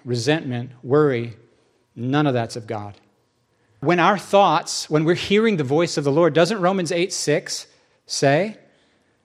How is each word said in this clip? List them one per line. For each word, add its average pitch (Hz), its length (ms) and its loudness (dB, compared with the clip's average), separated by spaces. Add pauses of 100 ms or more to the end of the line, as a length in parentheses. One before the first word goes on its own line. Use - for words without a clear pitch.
resentment, 123 640 -4 (120)
worry, 127 540 0 (580)
none 135 320 0
of 135 80 0
that's 117 220 -4
of 110 100 -14
God. 104 280 -10 (840)
When 175 200 2
our 185 180 4
thoughts, - 720 0
when 156 140 2
we're 170 100 2
hearing 208 420 2
the 147 80 -2
voice 156 320 0
of 151 80 -2
the 139 80 2
Lord, 160 220 4
doesn't 175 260 2
Romans 175 300 0
eight 175 220 -2
six - 540 -4 (400)
say 160 500 0 (680)